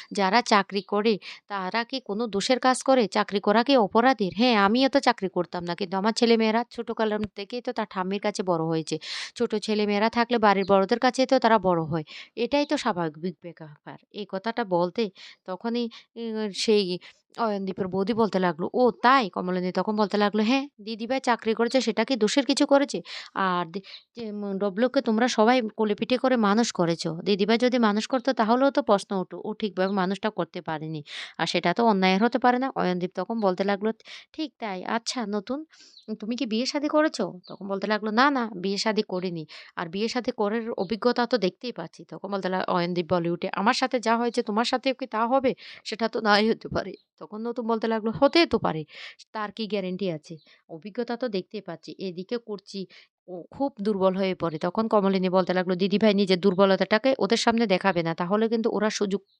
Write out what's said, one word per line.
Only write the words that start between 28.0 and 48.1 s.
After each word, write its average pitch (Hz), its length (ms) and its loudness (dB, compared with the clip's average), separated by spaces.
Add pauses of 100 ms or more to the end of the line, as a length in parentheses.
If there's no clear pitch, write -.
করতো 262 260 -2
তাহলেও 247 380 4
তো 285 120 2
প্রশ্ন 202 360 0
উঠো, 175 200 -8
ও - 140 -8
ঠিকভাবে 190 400 -2
মানুষটা 196 380 -2
করতে 180 300 -6
পারেনি, 156 400 -8 (340)
আর 170 120 0
সেটা 175 260 0
তো 233 120 0
অন্যায়ের 190 360 4
হতে 240 180 2
পারে 247 200 4
না।" 262 140 -2
অয়নদীপ 180 400 -2
তখন 190 280 -6
বলতে 190 220 2
লাগলো, 202 260 0 (420)
"ঠিক 311 260 -6
তাই। 196 220 -8 (120)
আচ্ছা 233 360 -4
নতুন, 208 320 -4 (580)
তুমি 220 180 -6
কি 262 100 -4
বিয়ে 220 200 -2
শাদী 294 240 -2
করেছো?" 302 360 0 (200)
তখন - 220 -16
বলতে 196 200 -4
লাগলো, 214 240 -2
"না, 233 180 4
না, 262 140 -2 (120)
বিয়ে 190 240 -4
শাদী 214 260 0
করিনি, 180 380 -6 (320)
আর 175 140 -6
বিয়ে 196 200 -4
শাদী 247 240 -4
করার 220 300 -2 (140)
অভিজ্ঞতা 233 480 -2
তো 240 120 0
দেখতেই 196 360 -4
পাচ্ছি।" 165 340 -14
তখন 165 220 -12
বলতে 190 200 -4
লাগ-, 185 200 -2
অয়নদীপ 175 400 0
বলে 170 220 0
উঠে, 175 220 -4
"আমার 214 240 2
সাথে 262 220 0
যা 226 160 0
হয়েছে 240 280 -2
তোমার 220 240 -2
সাথেও 262 280 -2
কি 262 120 -8
তা 220 200 -4
হবে? 254 240 2 (340)
সেটা 226 220 -4
তো 220 140 -4
নাই 208 260 6
হতে 220 220 -2
পারে।" - 240 -6 (240)
তখন 202 260 -14
নতুন 240 240 -6
বলতে 226 200 -2
লাগলো, 226 280 -2